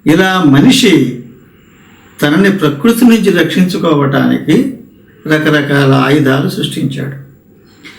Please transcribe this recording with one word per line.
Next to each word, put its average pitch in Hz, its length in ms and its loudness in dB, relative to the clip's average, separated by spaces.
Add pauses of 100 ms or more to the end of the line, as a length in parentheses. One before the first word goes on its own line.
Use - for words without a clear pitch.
ఇలా 185 400 0
మనిషి 147 760 2 (1000)
తనని 175 280 2
ప్రకృతి 226 540 0
నుంచి 220 260 4
రక్షించుకోవటానికి 156 1500 -2 (480)
రకరకాల 147 680 0
ఆయుధాలు 135 540 0
సృష్టించాడు. - 840 -8 (680)